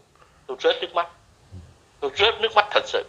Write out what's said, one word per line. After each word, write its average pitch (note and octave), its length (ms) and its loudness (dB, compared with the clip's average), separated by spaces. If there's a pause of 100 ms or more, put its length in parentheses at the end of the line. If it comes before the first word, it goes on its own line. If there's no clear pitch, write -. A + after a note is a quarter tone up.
(460)
tôi C3 140 -8
rớt E3 200 2
nước F3 140 -10
mắt. E3+ 140 -2 (920)
Tôi C#3 160 -2
rớt A3 240 2
nước A3 140 -2
mắt G#3 160 6
thật - 160 2
sự, - 220 -4